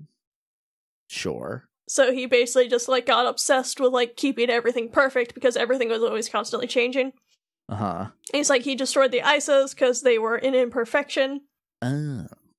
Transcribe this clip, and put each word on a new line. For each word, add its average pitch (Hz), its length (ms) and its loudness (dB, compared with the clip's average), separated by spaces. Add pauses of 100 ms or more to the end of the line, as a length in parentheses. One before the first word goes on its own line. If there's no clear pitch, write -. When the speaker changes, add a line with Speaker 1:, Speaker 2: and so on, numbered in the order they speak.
(1080)
Speaker 1:
Sure. 87 600 -8 (200)
Speaker 2:
So 262 240 2
he 254 140 -4
basically 247 420 2
just, 240 200 -2
like, 254 180 0
got 247 200 2
obsessed 262 520 -2
with, 254 140 2
like, 247 240 0
keeping 247 340 0
everything 233 400 0
perfect 262 440 2
because 247 220 2
everything 240 320 0
was 226 140 0
always 220 260 -2
constantly 226 380 -4
changing. 254 460 0 (560)
Speaker 1:
Uh-huh. 98 400 -4
Speaker 2:
And - 20 -14 (220)
he's 285 180 0
like, 254 120 2
he 277 120 -2
destroyed 269 380 2
the 247 80 0
Isos 277 560 2
'cause 254 260 0
they 240 160 4
were 220 160 0
an 262 220 0
imperfection. 269 840 -2 (380)
Speaker 1:
Oh. 135 460 -6 (320)